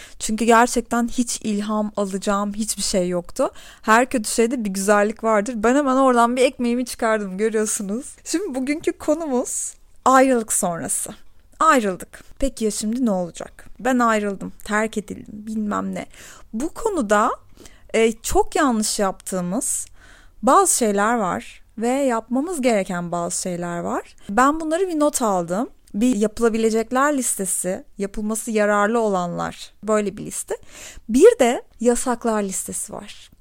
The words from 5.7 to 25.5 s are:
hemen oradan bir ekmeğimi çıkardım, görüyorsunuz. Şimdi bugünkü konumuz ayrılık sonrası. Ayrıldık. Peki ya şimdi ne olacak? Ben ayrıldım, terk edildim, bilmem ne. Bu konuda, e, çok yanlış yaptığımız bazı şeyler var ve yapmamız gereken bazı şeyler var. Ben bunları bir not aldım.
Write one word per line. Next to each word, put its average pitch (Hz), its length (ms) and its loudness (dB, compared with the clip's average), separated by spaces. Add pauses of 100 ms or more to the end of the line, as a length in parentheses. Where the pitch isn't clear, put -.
hemen 277 200 2
oradan 247 400 4
bir 254 60 0
ekmeğimi 247 440 0
çıkardım, 208 520 -2
görüyorsunuz. 214 840 -4
Şimdi 330 320 -4
bugünkü 294 360 -2
konumuz 302 840 -2 (320)
ayrılık 262 480 4
sonrası. - 600 -4 (460)
Ayrıldık. 240 640 2 (160)
Peki 254 260 -2
ya 208 60 0
şimdi 233 340 -2
ne 220 60 4
olacak? - 540 -6 (140)
Ben 247 200 2
ayrıldım, 208 540 0 (100)
terk 220 340 -2
edildim, 208 500 -10
bilmem 202 480 -4
ne. - 100 -8 (480)
Bu 254 200 -4
konuda, 233 580 0 (640)
e, 226 180 4
çok - 440 0
yanlış 240 440 0
yaptığımız 185 880 -4 (580)
bazı 339 340 4
şeyler 208 380 2
var 202 480 -4 (140)
ve 226 120 -2
yapmamız 262 720 -2
gereken 190 500 0
bazı 175 300 -4
şeyler 175 380 -6
var. 208 360 -6 (140)
Ben 262 300 4
bunları 320 280 -2
bir 320 120 -2
not 294 220 2
aldım. 190 480 0 (240)